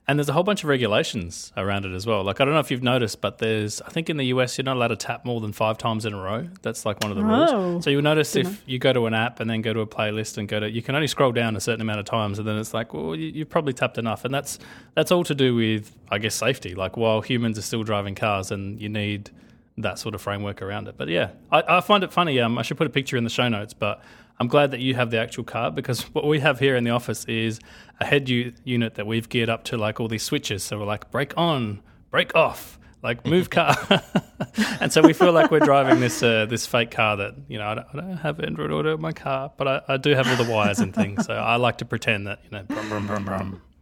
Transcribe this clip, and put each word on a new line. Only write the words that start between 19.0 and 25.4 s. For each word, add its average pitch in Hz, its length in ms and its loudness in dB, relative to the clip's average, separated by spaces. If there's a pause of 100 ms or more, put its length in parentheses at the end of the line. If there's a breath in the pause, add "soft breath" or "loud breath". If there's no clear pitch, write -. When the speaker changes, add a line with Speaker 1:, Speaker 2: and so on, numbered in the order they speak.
Speaker 1:
that 104 220 -4
sort 104 160 -8
of 95 60 -12
framework 101 400 -6
around 101 260 -8
it. - 100 -16
But 147 120 -6
yeah, 156 220 -2 (200)
I, 160 160 4
I 175 140 4
find 202 200 4
it 175 120 -4
funny. 156 260 2
Um, 117 180 2
I 123 40 -4
should 143 160 -6
put 160 100 0
a - 20 -6
picture 135 280 -2
in 117 80 0
the 113 40 -4
show 123 200 0
notes, 104 240 -4
but - 280 -4 (380 soft breath)
I'm 123 80 0
glad 143 240 4
that 123 80 -6
you 127 160 0
have 120 160 0
the 113 80 0
actual 113 240 -6